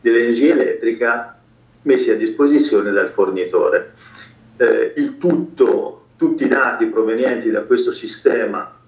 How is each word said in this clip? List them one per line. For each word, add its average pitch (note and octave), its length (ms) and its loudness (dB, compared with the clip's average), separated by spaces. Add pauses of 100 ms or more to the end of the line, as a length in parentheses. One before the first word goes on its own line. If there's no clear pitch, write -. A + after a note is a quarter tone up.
dell'energia A#2 520 2
elettrica A#2 840 -2 (460)
messi B2+ 280 2
a G#2+ 60 2
disposizione A2+ 760 2
dal G2 160 0
fornitore. F#2 840 0 (640)
Eh, A#2 400 0
il - 220 -4
tutto, - 880 -2 (120)
tutti - 280 -2
i B2+ 40 0
dati B2+ 380 0
provenienti A2+ 640 -2
da G#2 120 -2
questo B2 280 0
sistema A2 800 -4 (180)